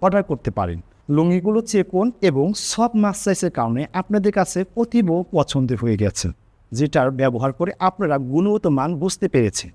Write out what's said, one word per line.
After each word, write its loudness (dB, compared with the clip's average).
অর্ডার 2
করতে -4
পারেন। -4
লুঙ্গিগুলো 2
চিকন 0
এবং 2
সফট -2
মাস 2
সাইজের 0
কারণে -2
আপনাদের 0
কাছে 0
অতীব 0
পছন্দের 0
হয়ে 0
গেছে, -2
যেটার 2
ব্যবহার 0
করে -2
আপনারা 0
গুণগত 0
মান 2
বুঝতে -4
পেরেছেন। 0